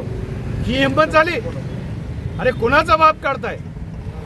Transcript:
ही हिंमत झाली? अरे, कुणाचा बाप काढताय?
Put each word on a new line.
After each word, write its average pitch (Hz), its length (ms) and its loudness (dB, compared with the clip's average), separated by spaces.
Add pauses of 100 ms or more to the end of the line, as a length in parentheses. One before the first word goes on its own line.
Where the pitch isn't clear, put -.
(680)
ही 247 120 0
हिंमत 269 260 4
झाली? 311 360 4 (1000)
अरे, 233 100 2
कुणाचा 285 460 4
बाप 311 260 6
काढताय? 226 340 -4 (680)